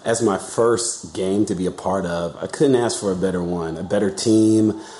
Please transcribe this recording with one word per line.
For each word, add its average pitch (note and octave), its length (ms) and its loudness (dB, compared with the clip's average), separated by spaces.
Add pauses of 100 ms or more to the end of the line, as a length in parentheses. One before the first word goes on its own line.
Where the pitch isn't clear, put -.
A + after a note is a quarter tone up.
as A#2 180 0
my G2+ 160 2
first - 760 -2
game G2 320 0
to G2+ 80 -2
be F2+ 120 -2
a F2+ 40 -2
part F#2+ 360 -2
of, E2+ 360 -4
I F#2+ 40 -4
couldn't C#3 300 2
ask A#2+ 240 0
for G2+ 120 -2
a F2+ 40 -2
better F2+ 260 -2
one, E2+ 340 -4
a E2 60 -8
better G2+ 280 0
team, A2 720 4 (200)